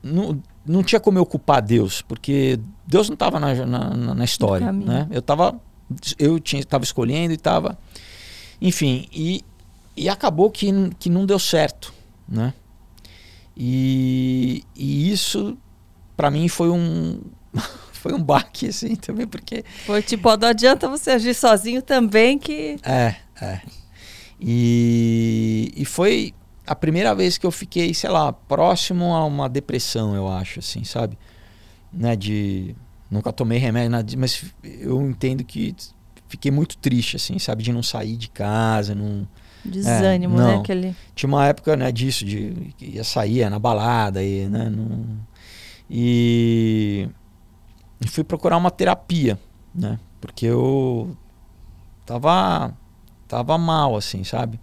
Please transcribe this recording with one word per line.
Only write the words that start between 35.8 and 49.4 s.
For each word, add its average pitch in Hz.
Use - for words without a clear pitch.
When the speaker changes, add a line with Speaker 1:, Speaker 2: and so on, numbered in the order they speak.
Speaker 1:
fiquei -
muito 147
triste, 123
assim, -
sabe? 113
De 117
não 120
sair 113
de 113
casa, 107
não 101
Speaker 2:
Desânimo, 185
Speaker 1:
É, -
Speaker 2:
né? 120
Speaker 1:
não. 104
Speaker 2:
Aquele 185
Speaker 1:
Tinha -
uma 139
época, 151
né, 127
disso, 123
de 104
que -
ia 107
sair, 113
ia 117
na 104
balada, 107
e, 98
né, 113
não... 110
e, 117
e 117
fui -
procurar 170
uma 175
terapia, 175